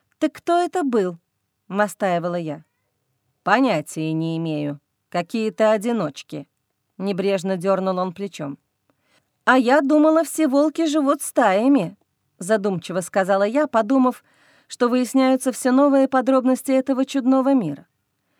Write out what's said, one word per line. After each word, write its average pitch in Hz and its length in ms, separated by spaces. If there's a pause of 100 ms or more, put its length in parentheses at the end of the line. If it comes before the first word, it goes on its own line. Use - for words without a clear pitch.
(200)
«Так 302 140
кто 339 240
это 349 260
был?» 196 360 (540)
настаивала 180 600
я. 156 280 (800)
«Понятия 180 680
не 165 240
имею. 151 420 (300)
Какие-то 214 600
одиночки», 196 760 (500)
небрежно 190 600
дёрнул 190 400
он 180 160
плечом. 185 440 (880)
«А 254 120
я 262 240
думала, 302 420
все 311 240
волки 294 380
живут 294 360
стаями», 214 760 (420)
задумчиво 190 600
сказала 196 420
я, 269 240
подумав, 247 560 (440)
что - 200
выясняются 262 640
всё 247 200
новые 269 360
подробности 262 640
этого 262 340
чудного 262 480
мира. 165 320 (540)